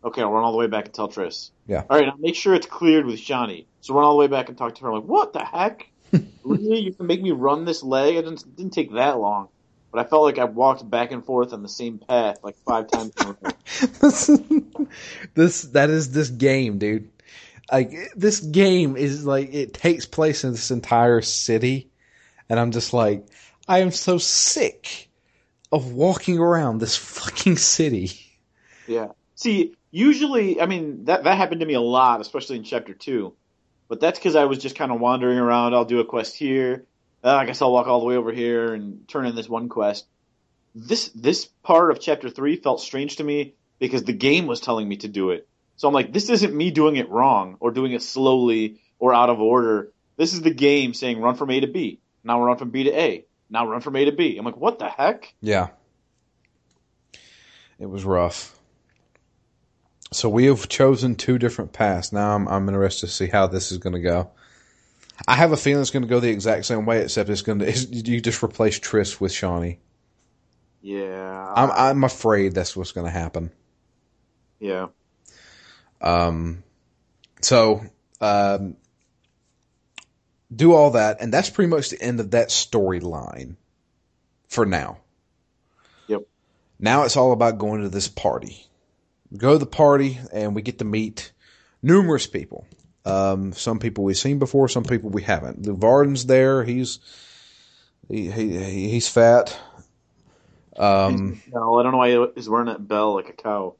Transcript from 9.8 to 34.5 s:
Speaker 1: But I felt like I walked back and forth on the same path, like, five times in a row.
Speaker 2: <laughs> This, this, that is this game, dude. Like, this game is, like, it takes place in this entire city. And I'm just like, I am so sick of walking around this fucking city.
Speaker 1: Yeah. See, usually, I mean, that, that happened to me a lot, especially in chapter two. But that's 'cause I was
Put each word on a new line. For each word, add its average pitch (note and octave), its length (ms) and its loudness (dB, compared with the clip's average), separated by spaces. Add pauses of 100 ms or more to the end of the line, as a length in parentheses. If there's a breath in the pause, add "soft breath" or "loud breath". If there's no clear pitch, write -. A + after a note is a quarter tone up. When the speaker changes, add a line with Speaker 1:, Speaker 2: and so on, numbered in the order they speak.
Speaker 1:
But A#2+ 140 -2
I - 40 -18
felt D#3 140 6
like C#3 140 2
I B2+ 80 2
walked B2 440 0
back A#2+ 220 -2
and A#2+ 140 -12
forth B2 260 0
on A2 100 -12
the G2+ 80 -14
same A#2 280 -12
path, A2+ 460 -2
like, G2+ 120 -12 (100)
five A2+ 240 -2
times A2 300 -4
in - 80 -2
a - 140 -14
row. - 160 -8
Speaker 2:
<laughs> - 440 -6
This, - 280 4 (1040 loud breath)
this, E3+ 300 2
that C#3+ 260 2
is D#3 220 -2
this C#3+ 180 0
game, B2 480 0
dude. G#2 320 -4 (640 loud breath)
Like, C3 220 2 (220)
this G#3 240 2
game E3+ 580 2
is, C#3+ 280 -2
like, C#3 280 -2
it C#3 200 -6
takes E3 320 0
place D#3 380 -2
in B2+ 80 -4
this A#2 200 -6
entire A#2+ 500 2
city. B2 680 -2 (600 soft breath)
And A2+ 100 0
I'm A#2 120 0
just A2+ 220 -6
like, G#2+ 340 0 (400 soft breath)
I F#3 120 4
am F#3 120 2
so F3+ 260 0
sick - 920 -2 (640)
of B2+ 220 -2
walking F3 440 0
around E3 420 2
this A#2 180 -2
fucking - 600 -2
city. A#2 540 0 (760 soft breath)
Speaker 1:
Yeah. A2+ 220 -6 (260)
See, G#3 400 0 (160)
usually, B3 680 2
I E3+ 40 2
mean, D#3 400 -6
that, E3 180 2
that D#3+ 140 4
happened F3 240 -2
to D#3 60 -4
me D3 80 -2
a A#2+ 60 2
lot, A#2+ 400 4
especially C3 360 -8
in A2 60 -12
chapter A2+ 300 -8
two. A2+ 400 -6 (540)
But A#2 140 -6
that's E3 180 0
'cause D#3+ 160 0
I D3 100 6
was C3+ 120 0